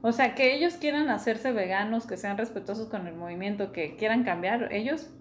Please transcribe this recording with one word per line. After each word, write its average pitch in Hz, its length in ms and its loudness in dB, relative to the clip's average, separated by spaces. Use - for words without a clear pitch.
O 233 80 4
sea, 240 240 4
que 262 200 6
ellos 339 200 2
quieran 294 340 2
hacerse 226 440 0
veganos, 208 520 0
que 185 120 -6
sean 202 200 -4
respetuosos 220 500 -4
con 190 200 -6
el 165 80 -10
movimiento, 190 560 -4
que 156 240 -4
quieran 226 280 2
cambiar, 196 500 0
ellos 262 360 -4